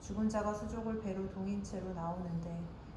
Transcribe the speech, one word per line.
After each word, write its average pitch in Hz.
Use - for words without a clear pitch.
죽은 214
자가 214
수족을 220
베로 190
동인 202
채로 185
나오는데 170